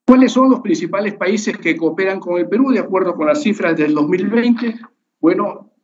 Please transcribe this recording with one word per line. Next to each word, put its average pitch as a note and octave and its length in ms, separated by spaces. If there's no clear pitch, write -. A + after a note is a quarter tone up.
¿Cuáles C4 240
son C4 200
los B3 100
principales G3 540
países G3+ 440
que D#3+ 180
cooperan F3+ 440
con F3 180
el F3 100
Perú, C4+ 220
de A3 80
acuerdo F3+ 380
con D#3 100
las D3+ 160
cifras F3 340
del D3+ 160
dos D3 160
mil F#3 200
veinte? A#3 500
Bueno, - 520